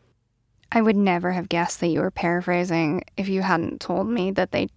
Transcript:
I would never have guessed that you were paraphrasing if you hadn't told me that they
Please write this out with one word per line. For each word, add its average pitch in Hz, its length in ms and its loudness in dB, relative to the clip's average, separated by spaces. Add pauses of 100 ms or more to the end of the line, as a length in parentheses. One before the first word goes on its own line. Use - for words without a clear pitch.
(720)
I 233 80 4
would 214 160 4
never 180 360 2
have 180 160 -4
guessed 170 320 -2
that 175 80 2
you 160 120 0
were 190 100 0
paraphrasing 175 920 0 (140)
if 196 120 -4
you 190 140 0
hadn't 170 380 -2
told 190 280 -2
me 190 240 -2
that 185 200 -2
they - 240 -2